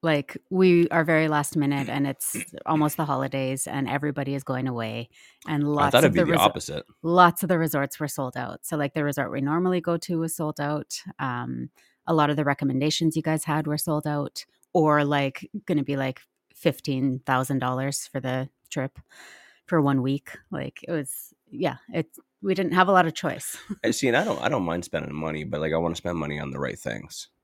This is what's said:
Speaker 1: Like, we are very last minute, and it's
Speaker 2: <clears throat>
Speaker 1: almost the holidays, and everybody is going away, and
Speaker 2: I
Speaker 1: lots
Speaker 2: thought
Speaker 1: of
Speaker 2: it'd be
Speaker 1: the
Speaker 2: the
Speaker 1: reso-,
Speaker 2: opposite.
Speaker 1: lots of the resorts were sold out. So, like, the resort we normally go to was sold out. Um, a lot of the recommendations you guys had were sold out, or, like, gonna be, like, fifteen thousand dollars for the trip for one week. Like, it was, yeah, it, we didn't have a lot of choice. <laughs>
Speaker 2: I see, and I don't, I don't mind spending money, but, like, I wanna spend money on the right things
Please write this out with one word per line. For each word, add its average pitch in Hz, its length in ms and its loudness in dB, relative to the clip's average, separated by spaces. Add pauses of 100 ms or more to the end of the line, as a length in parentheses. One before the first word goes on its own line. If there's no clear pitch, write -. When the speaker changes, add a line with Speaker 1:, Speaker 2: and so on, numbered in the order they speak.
Speaker 1:
Like, 151 340 0 (120)
we 180 400 6
are 165 140 2
very 160 240 4
last 151 300 0
minute, 139 320 0
and 139 180 -2
it's - 300 -6 (140)
Speaker 2:
<clears throat> - 140 -14
Speaker 1:
almost 151 320 2
the 165 80 0
holidays, 135 640 -2
and 135 220 -4
everybody 139 460 -2
is 135 80 -6
going 131 240 -2
away, 117 420 -6 (380)
and 147 160 0
Speaker 2:
I 143 40 2
Speaker 1:
lots 147 240 2
Speaker 2:
thought 135 140 8
Speaker 1:
of - 100 6
Speaker 2:
it'd 175 100 6
be 151 60 0
Speaker 1:
the 170 60 4
Speaker 2:
the - 0 -
Speaker 1:
reso-, 92 80 6
Speaker 2:
opposite. - 400 -2 (160)
Speaker 1:
lots 175 420 6
of 170 60 -4
the 180 80 2
resorts 147 420 -2
were 151 80 -4
sold 135 300 -6
out. 123 280 -8
So, 160 120 -4
like, 143 160 -2
the 151 100 -2
resort 143 280 -2
we 135 100 -4
normally 175 400 0
go 170 160 0
to 165 220 -4
was 165 160 -4
sold 156 260 -4
out. 147 400 -4 (180)
Um, 123 520 -6 (340)
a 165 80 0
lot 151 160 4
of 147 80 0
the 147 80 0
recommendations 143 720 0
you 156 60 -4
guys 156 200 0
had 151 240 -2
were 151 100 -2
sold 151 300 -2
out, 147 380 -4 (260)
or, 151 320 4
like, 143 460 0 (160)
gonna 151 180 0
be, 139 140 -2
like, 135 240 -4 (320)
fifteen 131 720 0
thousand 131 340 2
dollars 127 480 -2
for - 120 -6
the 131 300 -4 (200)
trip - 300 -6 (680)
for 165 160 2
one 135 220 4
week. 135 260 -2 (220)
Like, 135 360 -8
it - 40 -6
was, - 420 -8 (180)
yeah, 151 260 -4 (140)
it, 165 160 -4 (360)
we 190 100 0
didn't 175 200 0
have 180 140 4
a 202 60 2
lot 180 140 6
of 156 80 -4
choice. - 420 -6 (140)
<laughs> - 120 -12
Speaker 2:
I 113 80 2
see, 131 160 0
and 120 80 4
I 156 80 4
don't, 214 200 -2
I - 40 0
don't 123 160 0
mind 87 220 -2
spending 71 280 -6
money, 78 300 -4
but, 76 160 -4
like, 78 140 -2
I 80 40 2
wanna 82 180 0
spend 87 240 -6
money 73 200 -6
on 73 120 -8
the 67 80 -10
right 67 200 -4
things - 500 -10 (140)